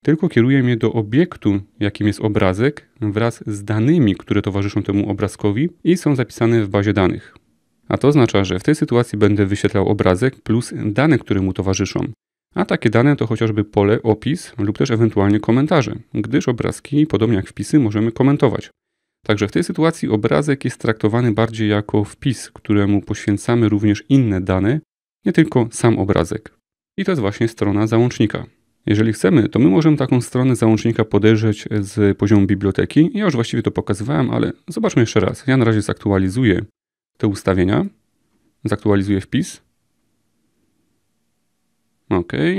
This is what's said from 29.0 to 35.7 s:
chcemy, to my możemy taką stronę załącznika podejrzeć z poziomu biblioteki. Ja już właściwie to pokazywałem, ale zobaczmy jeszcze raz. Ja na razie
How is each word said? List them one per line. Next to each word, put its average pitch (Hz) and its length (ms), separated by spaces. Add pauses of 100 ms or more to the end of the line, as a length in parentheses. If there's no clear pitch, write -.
chcemy, 139 360
to 110 100
my 143 100
możemy 160 280
taką 127 240
stronę 127 340
załącznika 113 500
podejrzeć 107 640 (120)
z 101 380
poziomu 104 280
biblioteki. 98 680
Ja 202 120
już 165 80
właściwie 117 300
to - 80
pokazywałem, 123 600
ale 117 200 (160)
zobaczmy 214 340
jeszcze 110 180
raz. - 280
Ja 131 100
na 120 80
razie 110 160